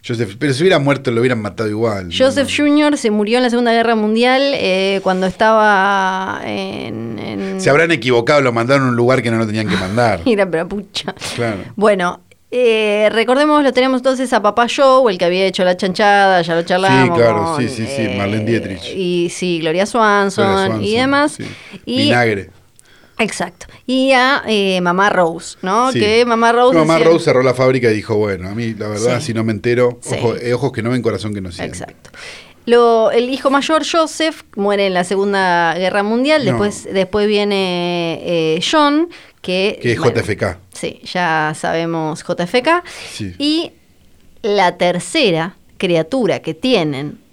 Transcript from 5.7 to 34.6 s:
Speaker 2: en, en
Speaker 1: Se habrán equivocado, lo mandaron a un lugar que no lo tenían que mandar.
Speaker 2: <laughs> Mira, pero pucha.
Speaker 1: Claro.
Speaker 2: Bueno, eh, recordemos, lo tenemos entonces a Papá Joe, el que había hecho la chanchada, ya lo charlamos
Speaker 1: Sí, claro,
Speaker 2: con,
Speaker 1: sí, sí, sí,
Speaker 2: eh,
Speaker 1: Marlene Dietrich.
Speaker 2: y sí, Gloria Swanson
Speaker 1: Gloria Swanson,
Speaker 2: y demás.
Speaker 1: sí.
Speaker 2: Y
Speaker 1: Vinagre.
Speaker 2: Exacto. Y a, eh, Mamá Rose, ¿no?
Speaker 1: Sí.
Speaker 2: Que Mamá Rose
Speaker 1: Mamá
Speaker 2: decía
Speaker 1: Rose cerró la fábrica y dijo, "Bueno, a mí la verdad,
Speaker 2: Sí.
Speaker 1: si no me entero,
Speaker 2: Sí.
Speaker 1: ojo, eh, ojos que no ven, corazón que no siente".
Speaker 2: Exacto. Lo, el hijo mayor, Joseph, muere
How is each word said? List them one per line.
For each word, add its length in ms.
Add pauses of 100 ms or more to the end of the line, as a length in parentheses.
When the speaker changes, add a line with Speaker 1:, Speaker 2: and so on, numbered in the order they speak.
Speaker 2:
en, 720
en 420
Speaker 1:
Se 80
habrán 220
equivocado, 500
lo 100
mandaron 360
a 40
un 60
lugar 260
que 80
no 60
lo 100
tenían 220
que 80
mandar. 460
Speaker 2:
<laughs> 20
Mira, 260
pero 160
pucha. 480 (220)
Speaker 1:
Claro. 220 (180)
Speaker 2:
Bueno, 440 (300)
eh, 600
recordemos, 500
lo 120
tenemos 240
entonces 340
a 80
Papá 340
Joe, 380
el 60
que 80
había 180
hecho 200
la 120
chanchada, 640
ya 140
lo 80
charlamos 560
Speaker 1:
Sí, 40
claro, 220
Speaker 2:
con, 180
Speaker 1:
sí, 60
sí, 160
sí, 180
Speaker 2:
eh, 140
Speaker 1:
Marlene 300
Dietrich. 360 (140)
Speaker 2:
y 320
sí, 320
Gloria 240
Swanson 640
Speaker 1:
Gloria 200
Swanson, 180
Speaker 2:
y 120
demás. 360
Speaker 1:
sí. 120 (400)
Speaker 2:
Y 200
Speaker 1:
Vinagre. 440 (760)
Speaker 2:
Exacto. 440 (200)
Y 260
a, 360
eh, 320
Mamá 300
Rose, 500
¿no? 320
Speaker 1:
Sí. 80
Speaker 2:
Que 240
Mamá 280
Rose 260
Speaker 1:
Mamá 160
Speaker 2:
decía 180
Speaker 1:
Rose 140
cerró 160
la 100
fábrica 380
y 40
dijo, 220
"Bueno, 320
a 60
mí 180
la 160
verdad, 320
Speaker 2:
Sí. 60
Speaker 1:
si 80
no 100
me 80
entero, 480
Speaker 2:
Sí. 180
Speaker 1:
ojo, 180
eh, 180
ojos 180
que 100
no 60
ven, 140
corazón 320
que 80
no 100
siente". 240
Speaker 2:
Exacto. 320 (560)
Lo, 460
el 180
hijo 220
mayor, 360
Joseph, 560 (140)
muere 300